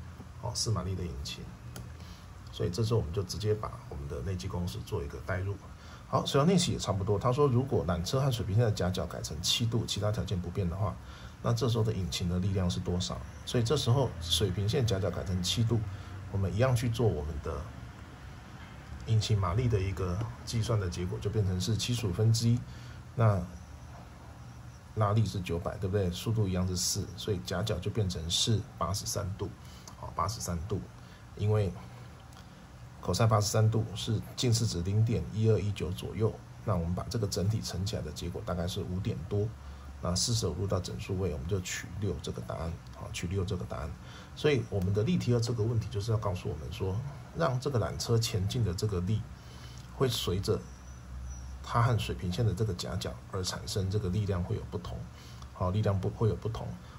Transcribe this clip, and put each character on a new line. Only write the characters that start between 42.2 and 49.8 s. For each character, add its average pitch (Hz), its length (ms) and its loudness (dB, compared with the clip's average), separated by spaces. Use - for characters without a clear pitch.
这 - 80 -6
个 - 120 -6
答 - 140 -6
案， 82 140 -4
好， - 180 -10
取 - 140 -4
六 95 180 0
这 90 120 -2
个 - 80 -4
答 - 140 -6
案。 69 120 -4
所 151 140 4
以 123 180 4
我 101 100 0
们 92 140 2
的 104 100 4
例 175 140 4
题 - 160 2
二 120 80 6
这 120 140 0
个 110 100 2
问 113 160 2
题 - 100 -6
就 101 120 -2
是 110 100 0
要 107 60 4
告 98 160 0
诉 - 160 -4
我 - 60 -2
们 - 140 -8
说， 95 240 -2
让 139 240 2
这 139 120 0
个 120 100 4
缆 71 180 0
车 117 200 4
前 104 280 2
进 120 160 2
的 90 120 2
这 107 120 0
个 92 140 2
力， 95 220 2